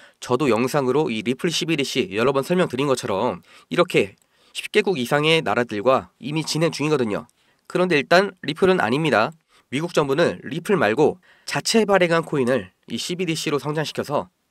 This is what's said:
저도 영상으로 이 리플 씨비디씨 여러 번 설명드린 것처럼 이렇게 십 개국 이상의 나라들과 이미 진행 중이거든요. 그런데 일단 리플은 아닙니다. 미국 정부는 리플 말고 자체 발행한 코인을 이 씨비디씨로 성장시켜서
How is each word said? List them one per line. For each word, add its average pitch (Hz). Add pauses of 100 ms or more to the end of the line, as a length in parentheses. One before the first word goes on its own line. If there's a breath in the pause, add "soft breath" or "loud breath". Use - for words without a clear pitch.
(200 soft breath)
저도 127
영상으로 127
이 110
리플 131
씨비디씨 139
여러 117
번 135
설명드린 147
것처럼 110 (260 soft breath)
이렇게 160 (380)
십 -
개국 208
이상의 147
나라들과 113
이미 151
진행 160
중이거든요. 127 (400)
그런데 175
일단 180 (100)
리플은 180
아닙니다. 127 (380)
미국 160
정부는 143
리플 175
말고 120 (260 soft breath)
자체 214
발행한 180
코인을 127 (180)
이 -
씨비디씨로 160
성장시켜서 143 (200)